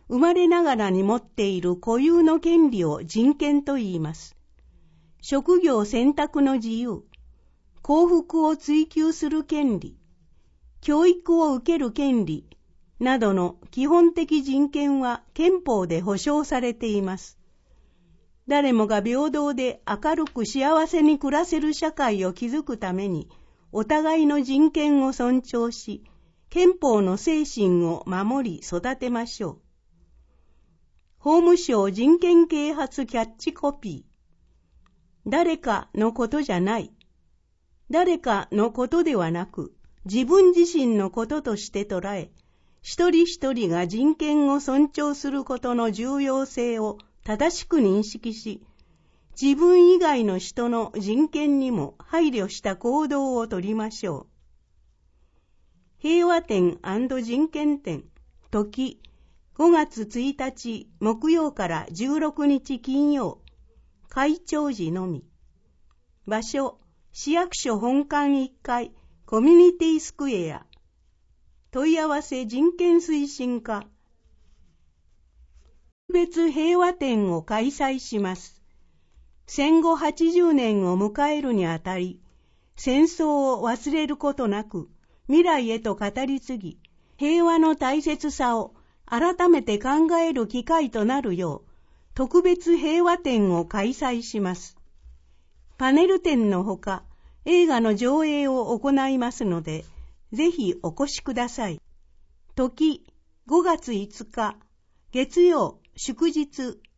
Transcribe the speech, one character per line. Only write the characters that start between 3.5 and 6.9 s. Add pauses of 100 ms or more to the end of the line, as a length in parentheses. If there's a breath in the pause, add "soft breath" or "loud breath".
と
言
い
ま
す。 (840)
職
業
選
択
の
自
由、 (800)